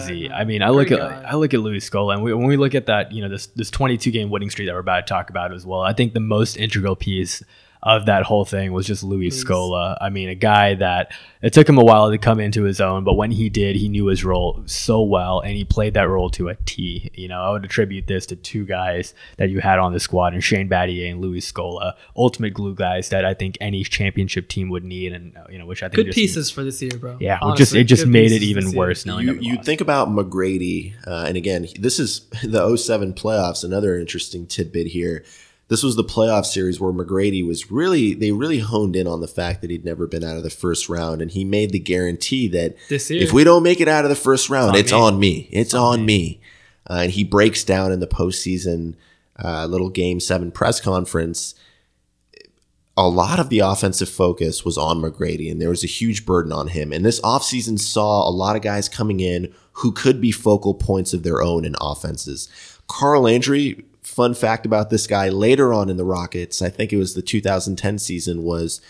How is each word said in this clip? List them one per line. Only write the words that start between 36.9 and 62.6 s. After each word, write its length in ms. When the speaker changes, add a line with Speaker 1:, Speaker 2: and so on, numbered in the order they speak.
Speaker 3:
McGrady 560
was 240
really, 420
they 200
really 260
honed 340
in 140
on 140
the 80
fact 320
that 80
he'd 160
never 200
been 160
out 140
of 80
the 60
first 400
round, 320
and 100
he 140
made 260
the 80
guarantee 680
that 260
Speaker 1:
This 200
year. 140
Speaker 3:
if 80
we 140
don't 180
make 160
it 80
out 160
of 60
the 80
first 320
round, 260
Speaker 2:
It's 160
on 220
Speaker 3:
it's 0
Speaker 2:
me. 20
Speaker 3:
on 60
me. 280
It's 180
Speaker 2:
It's 60
on 280
Speaker 3:
on 40
Speaker 2:
me. 120
Speaker 3:
me. 240
Uh, 140
and 100
he 100
breaks 400
down 300
in 80
the 60
postseason, 880
uh, 240
little 240
game 300
seven 320
press 300
conference. 760
A 100
lot 320
of 100
the 100
offensive 500
focus 560
was 120
on 240
McGrady, 480
and 120
there 80
was 140
a 40
huge 380
burden 260
on 160
him. 240
And 140
this 160
offseason 580
saw 480
a 20
lot 280
of 40
guys 280
coming 320
in 320
who 180
could 260
be 140
focal 400
points 400
of 100
their 180
own 220
in 160
offenses. 680